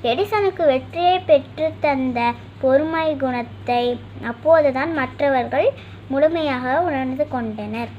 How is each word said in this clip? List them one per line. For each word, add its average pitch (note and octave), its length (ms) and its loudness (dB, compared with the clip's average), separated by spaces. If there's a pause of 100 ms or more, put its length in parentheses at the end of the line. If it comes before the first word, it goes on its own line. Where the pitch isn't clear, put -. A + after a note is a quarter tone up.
எடிசனுக்கு F#4 600 0
வெற்றியை E4 540 2
பெற்றுத்தந்த C#4+ 1000 0 (400)
பொறுமை D#4 560 2
குணத்தை B3 680 -2 (400)
அப்போதுதான் D4 720 2
மற்றவர்கள் C4+ 760 0 (380)
முழுமையாக C#4 760 0
உணர்ந்து C#4 460 -2
கொண்டனர். A3 720 -6